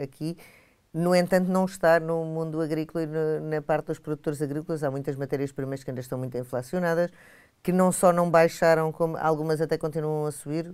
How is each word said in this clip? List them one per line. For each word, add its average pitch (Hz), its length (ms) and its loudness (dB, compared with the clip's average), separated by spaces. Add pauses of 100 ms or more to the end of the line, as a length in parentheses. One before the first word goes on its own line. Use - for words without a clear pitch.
aqui. 151 340 -6 (580)
No 175 220 2
entanto, 180 340 4
não 185 160 2
está 170 340 4
no 165 260 -2
mundo 160 340 -4
agrícola 160 440 -2
e 156 40 -4
no, 156 420 -2
na 151 120 -2
parte 151 260 0
dos 156 120 -6
produtores 151 420 -6
agrícolas. 151 420 -4
Há 139 80 0
muitas 139 240 -6
matérias-primas 135 680 -6
que 143 80 -8
ainda 127 100 -8
estão 127 160 -8
muito 127 200 -6
inflacionadas, 165 720 -2 (500)
que - 100 -2
não 185 200 4
só 180 200 4
não 175 180 2
baixaram, 165 640 4
como 165 240 -2
algumas 156 460 0
até 160 160 0
continuam 151 480 -2
a 151 60 -2
subir. 156 420 -6